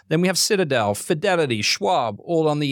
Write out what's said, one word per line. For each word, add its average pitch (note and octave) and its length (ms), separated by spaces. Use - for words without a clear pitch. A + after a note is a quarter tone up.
Then D#3+ 120
we F3+ 60
have F#3 120
Citadel, C3+ 560
Fidelity, D#3 680
Schwab, C3+ 580
all D#3+ 280
on D3 100
the D3 140